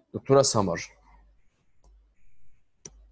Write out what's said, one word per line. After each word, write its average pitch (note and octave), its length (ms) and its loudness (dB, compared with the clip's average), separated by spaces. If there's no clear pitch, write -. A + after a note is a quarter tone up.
دكتورة C3+ 280 4
سمر. G2 400 0